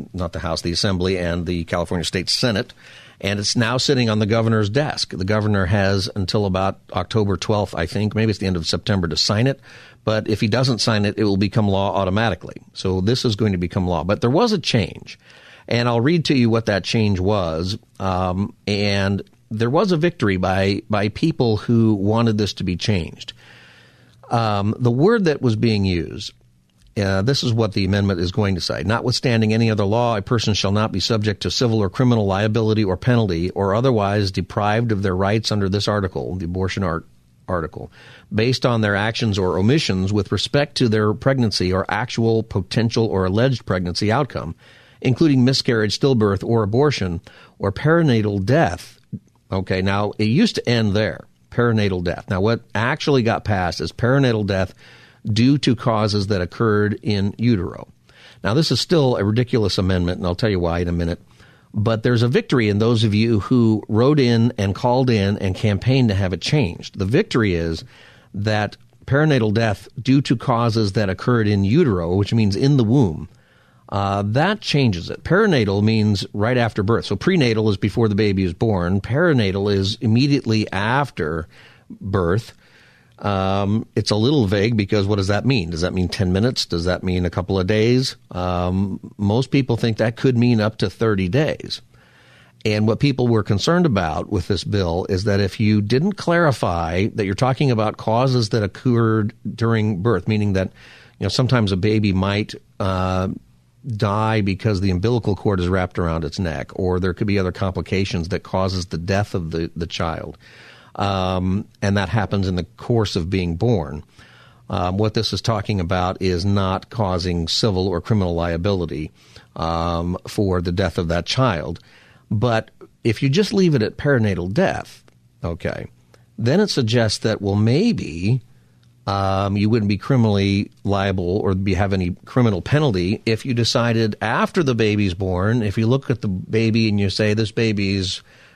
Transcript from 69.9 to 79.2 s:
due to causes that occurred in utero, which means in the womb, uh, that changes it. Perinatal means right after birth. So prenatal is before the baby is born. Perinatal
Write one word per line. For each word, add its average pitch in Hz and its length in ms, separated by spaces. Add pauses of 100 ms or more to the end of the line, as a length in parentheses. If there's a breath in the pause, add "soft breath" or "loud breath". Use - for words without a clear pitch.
due 131 220
to - 140
causes 113 560
that 101 180
occurred 110 380
in 101 160
utero, 98 500
which 101 180
means 107 240
in 139 220
the 120 60
womb, 107 440 (640 soft breath)
uh, 98 340
that 151 380
changes 113 480
it. - 120
Perinatal 139 600
means 107 500
right 110 240
after 113 260
birth. 107 220
So 104 120
prenatal 120 520
is 101 80
before 110 320
the 104 60
baby 98 300
is 85 100
born. 95 480
Perinatal 110 680